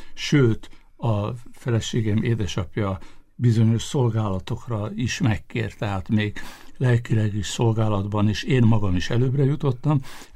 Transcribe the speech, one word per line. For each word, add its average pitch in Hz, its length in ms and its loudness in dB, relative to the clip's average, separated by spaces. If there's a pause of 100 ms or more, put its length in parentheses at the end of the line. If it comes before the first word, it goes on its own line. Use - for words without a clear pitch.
(140)
Sőt, - 560 2 (260)
a 107 320 0 (240)
feleségem 110 680 0
édesapja 101 760 -2 (360)
bizonyos 113 480 4
szolgálatokra 107 1120 -2
is 117 260 -4
megkért, 113 580 -2
tehát 101 300 -4
még 107 300 0 (380)
lelkileg 117 580 2
is 104 120 -4
szolgálatban, 107 840 2
és 107 140 0
én - 200 4
magam 104 340 4
is - 140 -2
előbbre 127 340 2
jutottam, 143 560 0 (360)